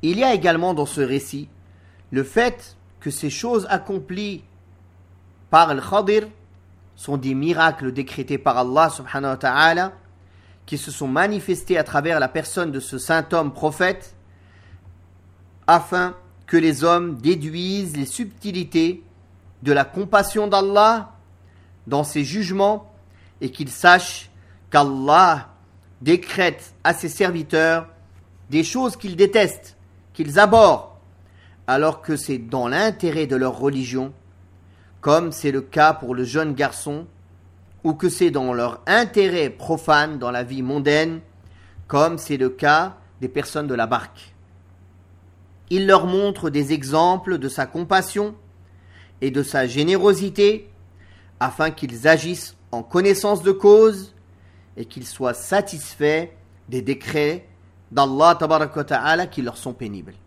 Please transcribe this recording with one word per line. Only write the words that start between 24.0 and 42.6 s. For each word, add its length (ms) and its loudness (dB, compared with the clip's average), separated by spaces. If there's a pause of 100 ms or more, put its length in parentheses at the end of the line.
qu'Allah 800 4 (520)
décrète 720 -2 (100)
à 100 2
ses 160 -6
serviteurs 800 0 (600)
des 140 0
choses 320 -4
qu'ils 200 -12
détestent, 600 2 (380)
qu'ils 240 -2
abhorrent, 640 6 (680)
alors 360 0
que 140 -4
c'est 220 -6
dans 300 -6
l'intérêt 580 -2
de 100 -4
leur 220 -2
religion, 560 -4 (880)
comme 300 2
c'est 200 -4
le 100 -2
cas 320 2
pour 200 -8
le 120 -4
jeune 280 -4
garçon, 540 -6 (760)
ou 80 0
que 160 -2
c'est 220 0
dans 220 -4
leur 340 -4
intérêt 600 0
profane 720 0
dans 120 -6
la 120 -4
vie 180 -10
mondaine, 600 0 (640)
comme 300 2
c'est 180 -6
le 140 0
cas 480 0 (240)